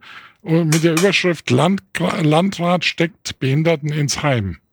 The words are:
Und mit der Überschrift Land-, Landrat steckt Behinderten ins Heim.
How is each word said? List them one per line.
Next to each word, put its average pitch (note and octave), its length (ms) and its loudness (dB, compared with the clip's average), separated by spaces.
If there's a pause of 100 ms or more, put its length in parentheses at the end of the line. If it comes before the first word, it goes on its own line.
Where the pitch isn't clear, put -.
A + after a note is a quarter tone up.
(400)
Und E3 280 0
mit D#3 160 2
der E3+ 80 4
Überschrift F3 580 0
Land-, E3+ 320 2 (400)
Landrat E3+ 600 0
steckt - 560 -6
Behinderten D3 500 0
ins D3 320 -4
Heim. A2 360 0 (140)